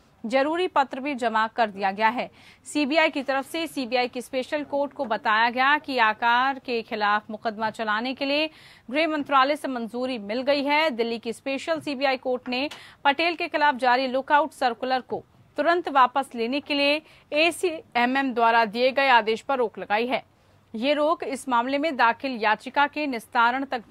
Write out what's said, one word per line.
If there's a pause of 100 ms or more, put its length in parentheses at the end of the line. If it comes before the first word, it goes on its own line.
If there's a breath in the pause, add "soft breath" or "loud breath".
(240 soft breath)
जरूरी
पत्र
भी
जमा
कर
दिया
गया
है। (380 loud breath)
सीबीआई
की
तरफ
से
सीबीआई
की
स्पेशल
कोर्ट
को
बताया
गया
कि
आकार
के
खिलाफ
मुकदमा
चलाने
के
लिए (400 loud breath)
गृह
मंत्रालय
से
मंजूरी
मिल
गई
है।
दिल्ली
की
स्पेशल
सीबीआई
कोर्ट
ने (380 loud breath)
पटेल
के
खिलाफ
जारी
लुकआउट
सर्कुलर
को (340)
तुरंत
वापस
लेने
के
लिए (360 soft breath)
एसीएमएम
द्वारा
दिए
गए
आदेश
पर
रोक
लगाई
है। (520 soft breath)
ये
रोक
इस
मामले
में
दाखिल
याचिका
के
निस्तारण
तक